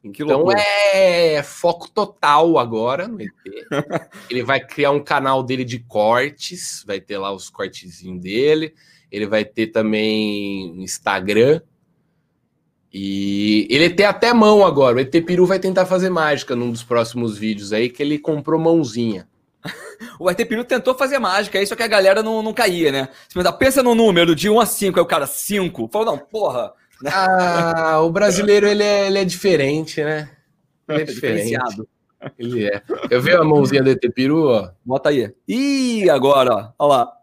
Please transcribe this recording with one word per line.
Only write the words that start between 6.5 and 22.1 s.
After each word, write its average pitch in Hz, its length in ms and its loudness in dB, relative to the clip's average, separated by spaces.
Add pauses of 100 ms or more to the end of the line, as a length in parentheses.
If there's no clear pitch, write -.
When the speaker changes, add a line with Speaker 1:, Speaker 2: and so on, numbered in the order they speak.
Speaker 2:
vai 98 140 -8
ter 101 160 -10
lá 98 160 -6
os 95 160 -14
cortezinhos 90 720 -14
dele. 147 520 0 (380)
Ele 104 140 -6
vai 107 180 -2
ter 107 240 -4
também 104 1120 -4
Instagram. 104 800 0 (1300)
E 101 760 0
ele 156 200 4
tem 196 160 2
até 208 260 2
mão 214 340 6
agora. 135 300 4
O 127 40 2
E 135 60 0
T 165 160 0
Peru 180 240 2
vai 185 140 0
tentar 185 260 0
fazer 185 240 -2
mágica 151 460 -2
num 120 160 -4
dos 117 120 -10
próximos 117 540 -2
vídeos 101 360 -6
aí, 120 160 0
que 143 120 -10
ele 147 160 -2
comprou 151 400 -4
mãozinha. 120 680 -2 (340)
Speaker 1:
<laughs> - 580 -18
O 175 120 0
E 180 40 -4
T 233 100 -2
Peru 233 180 -6
tentou 254 320 -2
fazer 269 240 -2
mágica, 202 400 -2
aí 196 80 0
só 220 80 -6
que 233 80 -4
a 226 40 -2
galera 202 360 2